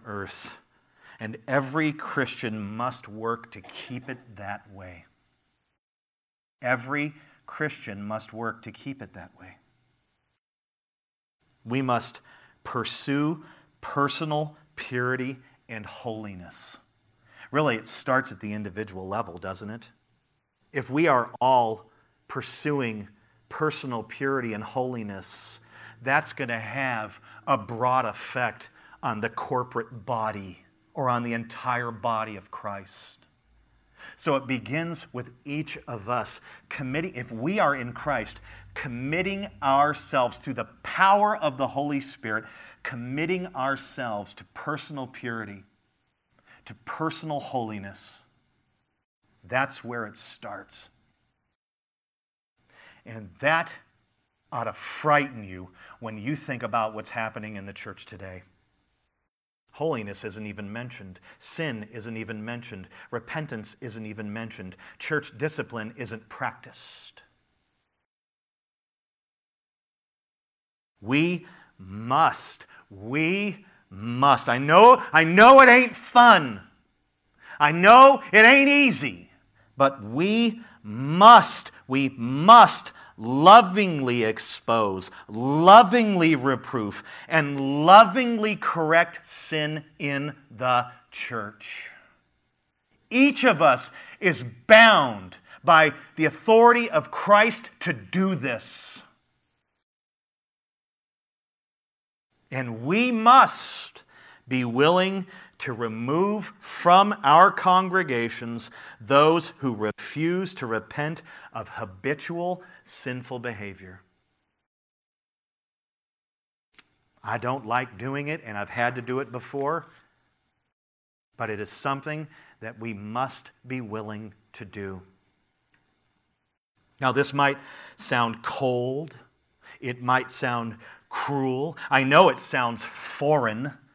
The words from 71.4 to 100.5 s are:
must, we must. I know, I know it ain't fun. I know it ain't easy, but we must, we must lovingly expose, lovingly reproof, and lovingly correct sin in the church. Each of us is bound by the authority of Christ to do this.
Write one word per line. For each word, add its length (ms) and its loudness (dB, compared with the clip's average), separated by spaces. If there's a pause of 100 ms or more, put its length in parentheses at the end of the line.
must, 880 -2 (240)
we 760 -6 (240)
must. 580 2
I 120 0
know, 520 8
I 120 6
know 380 10
it 80 12
ain't 260 6
fun. 640 6 (1000)
I 120 4
know 500 10 (100)
it 140 10
ain't 240 8
easy, 640 0 (440)
but 280 0
we 580 -2 (220)
must, 880 6 (160)
we 220 0
must 840 6 (220)
lovingly 1080 6
expose, 880 -2 (160)
lovingly 1080 6
reproof, 680 -4 (240)
and 580 -2
lovingly 680 8
correct 680 0
sin 640 -8 (140)
in 360 -6 (140)
the 380 -2 (240)
church. 800 -12 (1200)
Each 320 2
of 180 4
us 300 4 (280)
is 240 0 (220)
bound 720 6 (260)
by 300 6 (220)
the 100 0
authority 640 6
of 220 -2
Christ 580 2 (120)
to 120 -4
do 400 -2
this. 720 -10 (3500)